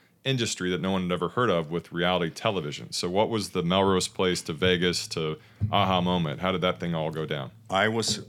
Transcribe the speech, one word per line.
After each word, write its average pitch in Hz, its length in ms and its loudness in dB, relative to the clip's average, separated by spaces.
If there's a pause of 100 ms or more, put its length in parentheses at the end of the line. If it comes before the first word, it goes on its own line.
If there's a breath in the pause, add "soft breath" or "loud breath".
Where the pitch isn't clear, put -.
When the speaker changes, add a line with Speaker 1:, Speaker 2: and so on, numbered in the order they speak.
(240 soft breath)
Speaker 1:
industry 113 460 -2
that 90 100 0
no 95 120 -2
one 92 120 0
had 90 80 -2
ever 85 160 0
heard 120 220 0
of 85 220 0
with 85 200 -4
reality 85 420 0
television. 80 600 -4
So 90 160 -4
what 101 200 2
was 104 200 -2
the 90 140 -2
Melrose 95 440 4
Place 92 360 0
to 85 100 -6
Vegas 90 560 2
to 78 280 -4 (360 loud breath)
aha 95 260 4
moment? 87 400 0
How 92 140 0
did 87 80 -2
that 90 180 0
thing 85 160 -4
all 80 160 -2
go 78 140 -4
down? 73 260 -6 (180)
Speaker 2:
I 98 200 4
was, 113 400 -2